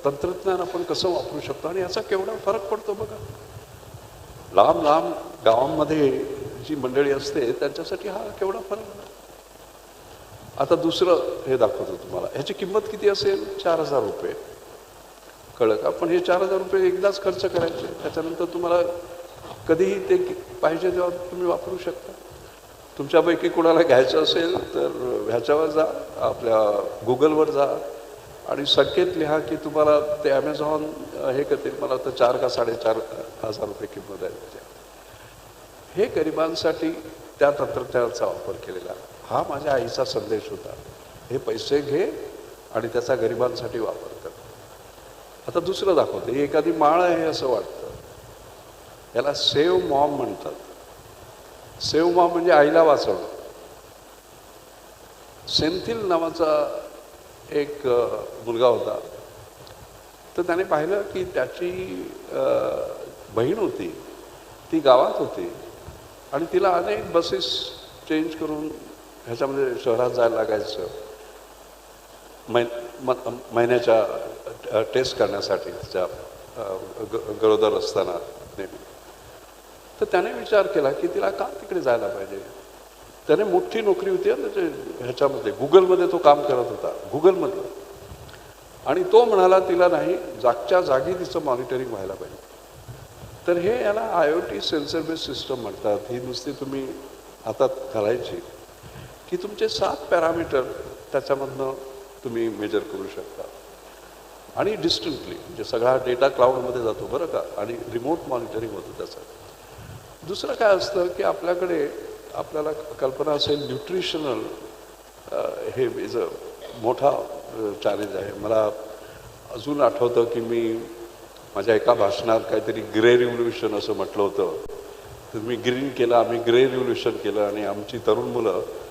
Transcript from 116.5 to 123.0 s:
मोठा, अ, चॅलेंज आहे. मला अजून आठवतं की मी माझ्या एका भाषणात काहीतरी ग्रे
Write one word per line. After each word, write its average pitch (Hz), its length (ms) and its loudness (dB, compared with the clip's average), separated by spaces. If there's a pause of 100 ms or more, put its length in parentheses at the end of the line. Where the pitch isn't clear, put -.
मोठा, 131 280 4 (440)
अ, 104 300 -4
चॅलेंज 101 320 -2
आहे. 98 240 -6
मला 107 320 2 (800)
अजून 143 300 -4
आठवतं 120 420 6
की 117 160 0
मी 113 400 0 (760)
माझ्या 104 200 4
एका 120 180 6
भाषणात 113 460 2
काहीतरी 110 420 -2
ग्रे 110 360 8